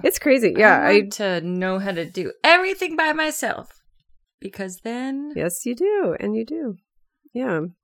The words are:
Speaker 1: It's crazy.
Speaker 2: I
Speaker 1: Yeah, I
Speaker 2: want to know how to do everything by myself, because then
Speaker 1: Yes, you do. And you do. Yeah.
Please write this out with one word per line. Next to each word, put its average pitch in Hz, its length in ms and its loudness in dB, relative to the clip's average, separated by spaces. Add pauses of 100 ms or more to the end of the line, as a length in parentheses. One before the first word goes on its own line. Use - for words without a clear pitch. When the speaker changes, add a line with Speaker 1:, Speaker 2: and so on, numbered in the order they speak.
Speaker 1:
It's 392 140 2
crazy. 262 360 4
Speaker 2:
I - 40 0
Speaker 1:
Yeah, 196 220 8
I 175 180 4
Speaker 2:
want 202 140 -2
to 185 280 -2
know 185 380 -2
how 196 120 -4
to 170 140 -4
do 175 260 -6 (140)
everything 359 500 2
by 311 160 0
myself, 302 680 -6 (580)
because 190 460 -10
then 269 500 -8
Speaker 1:
Yes, - 300 -4
you 240 100 -4
do. 381 440 0
And 208 140 -4
you 220 120 -2
do. 285 300 -8 (580)
Yeah. 240 280 -4 (220)